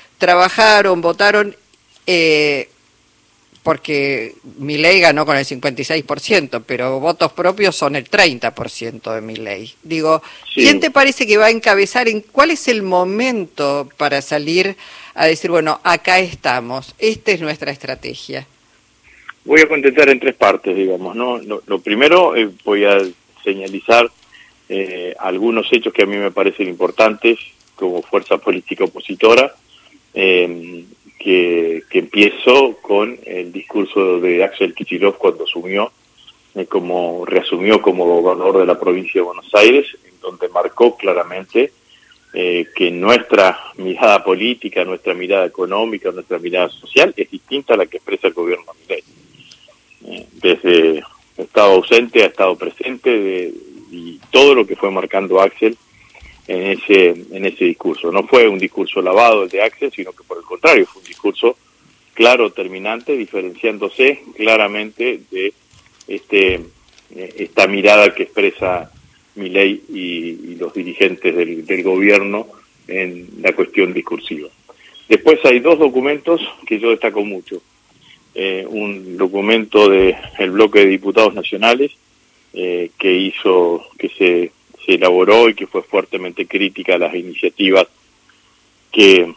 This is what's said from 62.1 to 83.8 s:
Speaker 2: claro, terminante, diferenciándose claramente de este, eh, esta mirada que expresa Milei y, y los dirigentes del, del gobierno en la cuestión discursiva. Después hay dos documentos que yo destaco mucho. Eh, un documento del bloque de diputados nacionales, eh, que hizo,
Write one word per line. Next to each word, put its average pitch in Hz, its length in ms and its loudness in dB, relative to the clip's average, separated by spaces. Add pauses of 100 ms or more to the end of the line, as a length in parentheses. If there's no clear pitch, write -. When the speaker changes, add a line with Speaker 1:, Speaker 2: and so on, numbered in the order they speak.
Speaker 2:
claro, 117 380 4
terminante, 104 640 -8
diferenciándose 104 1080 -4 (120)
claramente 107 840 -2 (100)
de 95 220 -6 (540)
este, 98 480 0 (600)
eh, 90 220 -16
esta 98 300 0
mirada 101 480 4
que 95 100 -4
expresa 92 640 -4 (440)
Milei 98 480 -2 (100)
y, 87 600 -10
y 85 60 -16
los 85 140 -8
dirigentes 90 640 -4
del, 82 300 -4
del 90 160 -4
gobierno 101 640 0 (400)
en 90 400 -10 (120)
la 92 120 0
cuestión 92 400 -2
discursiva. 82 560 -8 (600)
Después 151 360 6
hay 127 160 4
dos 151 180 4
documentos 147 640 0 (260)
que 107 140 -4
yo 117 100 0
destaco 107 340 -2
mucho. 95 380 -12 (720)
Eh, 95 340 -6
un 98 480 -10
documento 104 720 2
del 95 640 2
bloque 104 300 4
de 98 60 6
diputados 98 480 2
nacionales, 117 580 -2 (600)
eh, 87 460 -6
que 95 140 2
hizo, 90 760 0 (120)